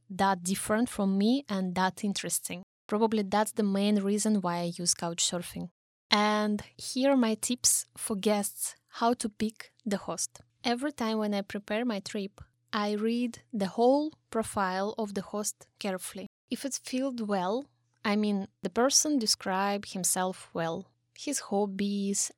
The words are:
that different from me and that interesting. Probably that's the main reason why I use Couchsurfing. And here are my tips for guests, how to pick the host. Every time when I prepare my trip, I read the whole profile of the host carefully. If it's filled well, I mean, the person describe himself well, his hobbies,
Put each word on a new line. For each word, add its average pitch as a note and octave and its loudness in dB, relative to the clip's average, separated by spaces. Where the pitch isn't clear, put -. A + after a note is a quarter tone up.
that G3 2
different G#3+ 0
from G3 2
me A#3+ 4
and F#3 -2
that F#3 0
interesting. F3+ -4
Probably G#3+ 2
that's G#3 0
the A3 0
main G3+ 2
reason G#3 2
why F3 0
I F3 -4
use F3 0
Couchsurfing. F3 -4
And G#3+ 4
here C4 0
are C#4 6
my A3+ 4
tips - 0
for - -4
guests, G#3 -2
how A#3+ 4
to A3+ -4
pick - -6
the G3+ -2
host. - -8
Every B3+ 0
time A3 -2
when G#3+ 0
I G3+ 0
prepare G#3 -4
my G#3 -2
trip, - -8
I G#3 0
read A#3 -2
the G3 -2
whole C4+ 2
profile G3 -2
of G#3 -4
the F#3+ -4
host - -6
carefully. F#3+ -6
If B3 -4
it's C4 -4
filled B3+ -4
well, G3+ 0
I G#3 2
mean, G#3 0
the F#3+ -2
person C#4 4
describe G3+ 0
himself F#3 -2
well, E3+ -2
his - -4
hobbies, G3+ 0